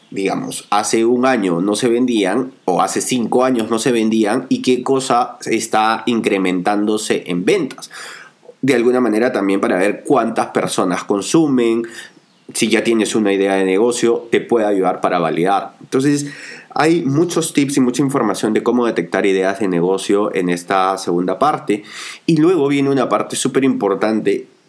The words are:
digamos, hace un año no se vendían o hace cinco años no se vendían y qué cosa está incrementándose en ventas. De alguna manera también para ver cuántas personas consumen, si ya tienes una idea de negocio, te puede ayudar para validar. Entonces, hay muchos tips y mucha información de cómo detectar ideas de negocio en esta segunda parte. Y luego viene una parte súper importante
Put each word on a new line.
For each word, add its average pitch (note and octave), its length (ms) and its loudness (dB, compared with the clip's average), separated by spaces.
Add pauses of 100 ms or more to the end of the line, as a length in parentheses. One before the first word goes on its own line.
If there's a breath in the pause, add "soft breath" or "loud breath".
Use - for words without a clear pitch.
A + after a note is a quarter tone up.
(100)
digamos, F#2 600 -4
hace A2 340 2
un B2 220 2
año F#2+ 340 2
no G2+ 160 0
se B2+ 100 -2
vendían A#2 680 0 (100)
o F2+ 180 2
hace F#2+ 180 -2
cinco B2 440 0
años A#2 260 0
no A#2 80 0
se B2 140 0
vendían A2 560 0
y B2+ 140 0
qué B2+ 200 0
cosa B2+ 640 0
está A2 600 0
incrementándose G#2 1200 0
en F2 160 -2
ventas. E3+ 440 -2 (720 loud breath)
De C3 140 2
alguna B2 260 2
manera G#2+ 320 0
también G2 280 0
para A2 180 0
ver G2 260 0
cuántas A#2 440 0
personas F#2+ 560 -2
consumen, A#2 800 2 (680 loud breath)
si A2+ 140 0
ya G#2+ 140 2
tienes A2 320 0
una G#2 180 2
idea G2 220 2
de F#2+ 100 2
negocio, A#2 680 2
te G#2 80 4
puede A2+ 260 0
ayudar F#2 340 0
para F#2 180 0
validar. E2+ 640 0
Entonces, C#3+ 460 0 (440 loud breath)
hay D#3+ 320 2
muchos D#3+ 500 0
tips C#3+ 240 0
y C#3 40 2
mucha B2 220 2
información A#2 520 0
de G#2+ 80 2
cómo A#2+ 240 0
detectar F#2+ 400 -2
ideas F#2+ 340 0
de G2+ 80 -2
negocio F#2+ 680 0
en F#2 140 -2
esta F#2+ 500 0
segunda F#2 400 -2
parte. C3 460 -2 (420 loud breath)
Y D#3+ 120 2
luego D#3 300 4
viene C#3 220 0
una C3 180 0
parte - 280 -2
súper C3 260 0
importante G2+ 840 0 (220)